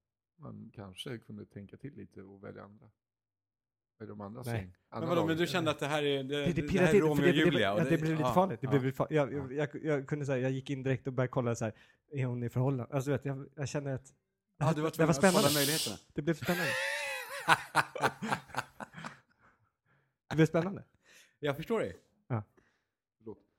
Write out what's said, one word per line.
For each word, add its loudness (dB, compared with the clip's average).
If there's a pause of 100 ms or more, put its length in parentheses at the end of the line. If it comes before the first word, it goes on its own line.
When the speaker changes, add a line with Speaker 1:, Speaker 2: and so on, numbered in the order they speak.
(380)
Speaker 1:
Man -16
kanske -12
kunde -16
tänka -16
till -16
lite -18
och -20
välja -16
andra. -20 (1080)
Eller -10
de -12
andra -10
Speaker 2:
Nej. -2
Speaker 1:
säng. -10
Speaker 3:
Men -20 (200)
Speaker 1:
Andra -2
Speaker 3:
vadå, 4
men 2
Speaker 1:
lag. 0
Speaker 3:
du 2
kände 0
att -2
det -4
här 0
är, 0
det, -4
Speaker 2:
Det, 0
det 0
Speaker 3:
det 0
Speaker 2:
pirrar 2
Speaker 3:
här 6
är 4
Speaker 2:
till, 8
Speaker 3:
Romeo 4
Speaker 2:
för 4
Speaker 3:
och 6
Speaker 2:
det, 6
det, 4
Speaker 3:
Julia, 4
och 2
Speaker 2:
ja, 4
Speaker 3:
det 0
Speaker 2:
det 4
blir 0
lite 0
Speaker 3:
ja, 2
Speaker 2:
farligt. 2
Det -4
Speaker 3:
ja. 6
Speaker 2:
blir, 0
fa-, -2
jag, 2
jag, -6
Speaker 3:
Ja. 0
Speaker 2:
jag, -10
jag 0
kunde -4
säga, 0
jag 0
gick -4
in -4
direkt -2
och -6
började 0
kolla 0
så -6
här, -2 (360)
är -4
hon -4
i -4
förhållande? 0
Alltså, -2
vet, 0
jag, -8
jag -6
känner -4
att -8
det -20 (460)
Speaker 3:
Ja, 0
Speaker 2:
här, 2
Speaker 3:
du -4
var 0
Speaker 2:
det -12
här 4
var 6
Speaker 3:
tvungen 4
att 4
kolla 6
Speaker 2:
spännande. 2
Speaker 3:
möjligheterna. 0 (180)
Speaker 2:
Det -6
blev 0
spännande. -2
Speaker 3:
<laughs> 0 (3500)
Speaker 2:
Det -6
blev 8
spännande. -2 (540)
Speaker 3:
Jag -2
förstår -2
dig. -4 (320)
Speaker 2:
Ja. -2 (760)
Speaker 1:
Förlåt. -16 (200)